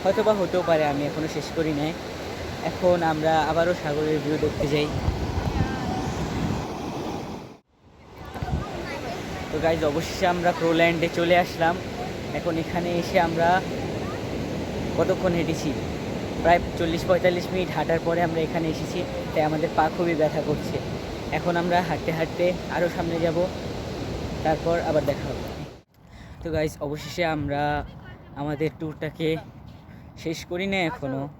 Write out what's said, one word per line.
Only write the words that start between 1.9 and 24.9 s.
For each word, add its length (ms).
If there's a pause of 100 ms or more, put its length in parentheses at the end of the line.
এখন 380
আমরা 360
আবারও 440
সাগরের 420
ভিউ 160
দেখতে 260
যাই। 200 (4000)
তো 100
গাইস, 220
অবশেষে 420
আমরা 320
প্রোল্যান্ডে 560
চলে 240
আসলাম। 380 (580)
এখন 240
এখানে 320
এসে 300
আমরা 400 (1400)
কতক্ষণ 340
হেঁটেছি, 400 (720)
প্রায় 180 (180)
চল্লিশ 300
পঁয়তাল্লিশ 440
মিনিট 180
হাঁটার 340
পরে 180
আমরা 180
এখানে 280
এসেছি, 360 (300)
তাই 100
আমাদের 320
পা 200
খুবই 180
ব্যথা 320
করছে। 320 (540)
এখন 240
আমরা 260
হাঁটতে 300
হাঁটতে 400 (220)
আরও 220
সামনে 240
যাব, 260 (1000)
তারপর 360
আবার 240